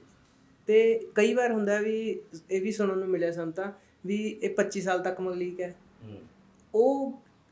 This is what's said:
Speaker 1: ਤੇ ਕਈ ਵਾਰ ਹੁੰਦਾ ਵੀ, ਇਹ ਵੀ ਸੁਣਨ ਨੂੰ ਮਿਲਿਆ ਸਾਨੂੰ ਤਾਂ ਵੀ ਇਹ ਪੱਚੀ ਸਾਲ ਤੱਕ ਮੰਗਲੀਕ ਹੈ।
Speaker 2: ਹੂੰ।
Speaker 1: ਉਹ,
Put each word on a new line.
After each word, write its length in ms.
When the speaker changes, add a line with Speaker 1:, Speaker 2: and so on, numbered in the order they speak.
Speaker 1:
ਤੇ 480
ਕਈ 200
ਵਾਰ 180
ਹੁੰਦਾ 260
ਵੀ, 420
ਇਹ 120
ਵੀ 100
ਸੁਣਨ 260
ਨੂੰ 100
ਮਿਲਿਆ 240
ਸਾਨੂੰ 200
ਤਾਂ 200
ਵੀ 360
ਇਹ 80
ਪੱਚੀ 300
ਸਾਲ 180
ਤੱਕ 220
ਮੰਗਲੀਕ 400
ਹੈ। 140
Speaker 2:
ਹੂੰ। 120
Speaker 1:
ਉਹ, 460